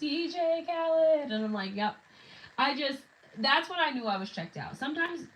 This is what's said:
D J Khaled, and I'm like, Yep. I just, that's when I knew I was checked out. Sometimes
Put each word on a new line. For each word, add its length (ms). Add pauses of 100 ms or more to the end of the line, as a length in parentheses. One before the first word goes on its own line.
D 300
J 360
Khaled, 640
and 140
I'm 80
like, 220
Yep. 220 (640)
I 180
just, 240 (380)
that's 300
when 120
I 100
knew 160
I 100
was 140
checked 260
out. 200
Sometimes 600